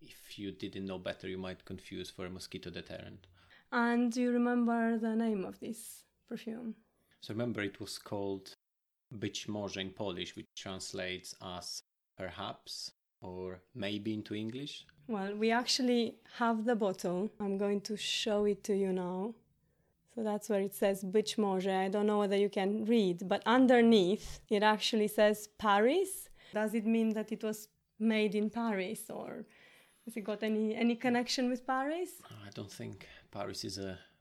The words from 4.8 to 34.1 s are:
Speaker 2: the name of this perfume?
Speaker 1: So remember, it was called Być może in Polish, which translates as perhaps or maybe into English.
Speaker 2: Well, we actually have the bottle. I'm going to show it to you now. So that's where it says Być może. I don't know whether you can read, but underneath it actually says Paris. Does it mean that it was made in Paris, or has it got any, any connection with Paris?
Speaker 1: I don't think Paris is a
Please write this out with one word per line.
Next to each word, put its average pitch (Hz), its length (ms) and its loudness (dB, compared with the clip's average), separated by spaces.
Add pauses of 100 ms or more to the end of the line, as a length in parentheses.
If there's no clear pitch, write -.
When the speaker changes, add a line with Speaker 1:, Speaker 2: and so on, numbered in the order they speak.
Speaker 2:
the 220 160 0
name 220 300 2
of 196 140 -10
this - 440 -12 (260)
perfume? 226 460 -8 (460)
Speaker 1:
So - 120 -10
remember, 110 280 -2
it 101 180 -4
was - 180 -8
called 98 580 -6 (600)
Być 101 300 -6
może 101 300 -4
in 95 140 -4
Polish, 90 440 -6
which - 200 -14
translates 92 840 -8
as 90 400 -10 (360)
perhaps 95 760 -10 (300)
or 92 400 -10 (120)
maybe 104 400 -4
into 107 220 -6
English. 117 500 -8 (220)
Speaker 2:
Well, 202 280 -4
we 220 140 2
actually 240 640 2 (220)
have 233 280 2
the 240 100 4
bottle. 190 640 0
I'm 202 180 -2
going 202 240 0
to 208 160 -6
show 208 480 0
it 202 200 0
to 208 100 2
you 190 160 2
now. 185 420 -2 (800)
So 226 100 -4
that's 208 260 -2
where 196 120 4
it 196 140 -2
says 196 280 2
Być 208 340 0
może. 196 320 2
I 190 180 2
don't 208 180 2
know 208 140 4
whether 202 180 2
you 202 120 4
can 202 360 0
read, 196 420 4
but 196 180 0
underneath 233 920 8 (100)
it 208 120 2
actually 214 460 4
says 208 400 4 (100)
Paris. 233 720 2 (240)
Does 214 220 0
it 214 100 0
mean 226 280 4
that 214 180 -4
it 214 120 -6
was 220 260 -6 (280)
made 214 380 2
in 214 160 2
Paris, 220 580 -2
or 214 360 -8 (600)
has 226 120 -12
it 220 40 -4
got 208 220 -4
any, 220 320 2
any 233 200 2
connection 247 540 0
with 254 160 -2
Paris? 285 440 -2 (360)
Speaker 1:
I 104 80 -14
don't 107 180 -10
think 110 360 -12 (240)
Paris 101 320 -8
is 95 160 -8
a 92 180 -6 (240)